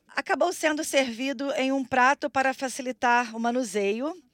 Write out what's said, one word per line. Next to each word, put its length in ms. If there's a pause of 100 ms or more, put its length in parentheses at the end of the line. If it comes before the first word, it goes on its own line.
acabou 440
sendo 320
servido 680
em 180
um 140
prato 440
para 240
facilitar 800
o 60
manuseio, 720 (200)